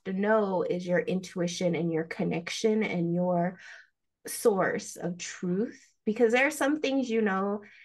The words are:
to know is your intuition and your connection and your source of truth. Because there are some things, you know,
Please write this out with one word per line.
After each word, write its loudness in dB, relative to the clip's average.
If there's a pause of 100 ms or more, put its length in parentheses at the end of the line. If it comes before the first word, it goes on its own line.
to -6
know 2
is -2
your 2
intuition -2
and 0
your 0
connection -2
and 0
your 0 (680)
source 0
of -6
truth. -4 (220)
Because 2
there 4
are 2
some 0
things, 0
you 2
know, 0 (220)